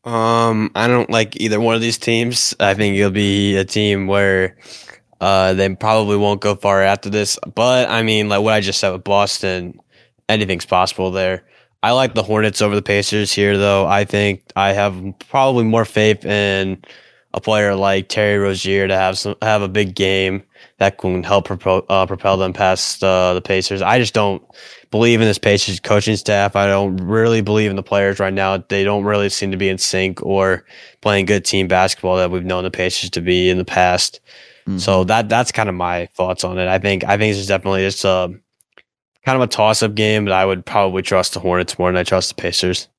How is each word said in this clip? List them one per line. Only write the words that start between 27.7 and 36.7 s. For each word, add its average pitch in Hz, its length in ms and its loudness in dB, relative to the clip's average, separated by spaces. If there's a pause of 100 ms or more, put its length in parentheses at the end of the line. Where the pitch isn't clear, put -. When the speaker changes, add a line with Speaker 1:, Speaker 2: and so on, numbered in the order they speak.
Speaker 1:
the 95 60 -6
players 98 360 0
right 95 140 0
now. 95 240 0
They 98 260 -4
don't 101 220 0
really 101 240 0
seem 98 220 -4
to 95 60 -6
be 95 120 -2
in 95 80 -4
sync 95 440 -4
or 95 440 0 (340)
playing 101 260 0
good 101 200 0
team 95 240 0
basketball 92 480 0
that 90 140 0
we've 90 120 -4
known 92 220 -4
the 90 60 -4
Pacers 90 400 -4
to 87 100 -4
be 90 280 2
in 92 80 2
the 90 60 -2
past. 90 560 0 (480)
Speaker 2:
Mm-hmm. 95 120 -4
Speaker 1:
So 95 260 2
that, 110 240 0
that's 120 240 0
kind 107 160 -2
of 90 60 -6
my 87 320 -4
thoughts 92 360 -4
on 92 160 -4
it. 90 80 0
I 95 120 2